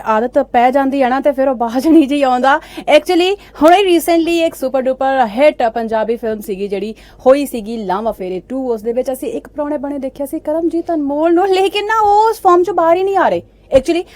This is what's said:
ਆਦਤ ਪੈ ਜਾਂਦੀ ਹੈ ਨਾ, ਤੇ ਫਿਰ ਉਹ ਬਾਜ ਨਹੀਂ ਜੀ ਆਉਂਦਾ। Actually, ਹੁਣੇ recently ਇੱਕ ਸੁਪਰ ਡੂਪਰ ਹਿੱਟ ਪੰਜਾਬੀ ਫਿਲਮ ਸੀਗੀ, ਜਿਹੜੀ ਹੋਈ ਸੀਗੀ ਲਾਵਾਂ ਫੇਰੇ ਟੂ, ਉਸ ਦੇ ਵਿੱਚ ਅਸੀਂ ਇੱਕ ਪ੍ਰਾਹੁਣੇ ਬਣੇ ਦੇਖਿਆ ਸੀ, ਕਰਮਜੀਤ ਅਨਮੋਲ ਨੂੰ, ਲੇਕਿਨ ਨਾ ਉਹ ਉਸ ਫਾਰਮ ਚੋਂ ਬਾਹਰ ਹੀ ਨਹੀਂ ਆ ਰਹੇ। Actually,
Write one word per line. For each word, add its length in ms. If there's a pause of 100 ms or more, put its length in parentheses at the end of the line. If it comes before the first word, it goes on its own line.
ਆਦਤ 340
ਪੈ 320
ਜਾਂਦੀ 320
ਹੈ 60
ਨਾ, 100
ਤੇ 120
ਫਿਰ 180
ਉਹ 60
ਬਾਜ 320
ਨਹੀਂ 200
ਜੀ 140
ਆਉਂਦਾ। 380 (200)
Actually, 560 (280)
ਹੁਣੇ 340
recently 320
ਇੱਕ 260
ਸੁਪਰ 260
ਡੂਪਰ 440
ਹਿੱਟ 380
ਪੰਜਾਬੀ 520
ਫਿਲਮ 240
ਸੀਗੀ, 280
ਜਿਹੜੀ 280 (300)
ਹੋਈ 200
ਸੀਗੀ 320
ਲਾਵਾਂ 360
ਫੇਰੇ 360
ਟੂ, 240
ਉਸ 80
ਦੇ 120
ਵਿੱਚ 180
ਅਸੀਂ 200
ਇੱਕ 160
ਪ੍ਰਾਹੁਣੇ 300
ਬਣੇ 220
ਦੇਖਿਆ 260
ਸੀ, 140
ਕਰਮਜੀਤ 520
ਅਨਮੋਲ 420
ਨੂੰ, 140
ਲੇਕਿਨ 380
ਨਾ 140
ਉਹ 300
ਉਸ 120
ਫਾਰਮ 220
ਚੋਂ 100
ਬਾਹਰ 240
ਹੀ 60
ਨਹੀਂ 140
ਆ 120
ਰਹੇ। 120 (360)
Actually, 260 (120)